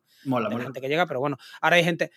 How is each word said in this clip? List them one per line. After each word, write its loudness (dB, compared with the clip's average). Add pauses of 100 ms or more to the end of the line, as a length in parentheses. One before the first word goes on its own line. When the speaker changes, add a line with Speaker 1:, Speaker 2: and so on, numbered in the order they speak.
(260)
Speaker 1:
Mola, 0
Speaker 2:
de -
la -4
Speaker 1:
mola. -4
Speaker 2:
gente -8
que -6
llega, 2
pero -6
bueno, -2 (240)
ahora 4
hay 4
gente, -2